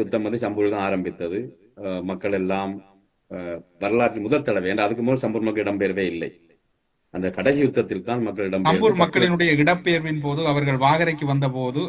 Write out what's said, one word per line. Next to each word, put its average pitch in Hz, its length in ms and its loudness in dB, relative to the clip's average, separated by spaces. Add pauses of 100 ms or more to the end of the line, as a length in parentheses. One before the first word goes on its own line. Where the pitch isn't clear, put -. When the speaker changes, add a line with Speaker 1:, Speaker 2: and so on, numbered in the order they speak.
Speaker 1:
யுத்தம் 107 260 -2
வந்து 117 180 -2
சம்பூரில் 104 320 0
தான் 98 120 -2
ஆரம்பித்தது. 90 520 -4 (440)
அஹ், 92 260 -6
மக்கள் 98 300 -2
எல்லாம், 98 320 -2 (580)
அஹ், 87 280 -8 (240)
வரலாற்றில் 113 440 2
முதல் 139 220 0
தடவை, 95 240 0
ஏன்னா 107 140 2
அதுக்கு 117 220 -2
முதல் 131 160 2
சம்பூர் 110 220 -2
மக்கள் 107 200 0
இடம்பெயர்வே 98 480 0
இல்லை. 80 160 -6 (840)
அந்த 92 160 -2
கடைசி 131 320 2
யுத்தத்தில் 120 460 0
தான் 120 180 -2
மக்கள் 101 200 -4
இடம்பெயர்ந்து 95 220 0
Speaker 2:
சம்பூர் 208 240 4
Speaker 1:
பத்து 180 60 0
லட்சம் - 40 4
Speaker 2:
மக்களினுடைய 175 480 2 (120)
இடப்பெயர்வின் 160 640 2
போது, 143 140 -2 (100)
அவர்கள் 139 340 2
வாகரைக்கு 156 420 2
வந்தபோது, 135 640 0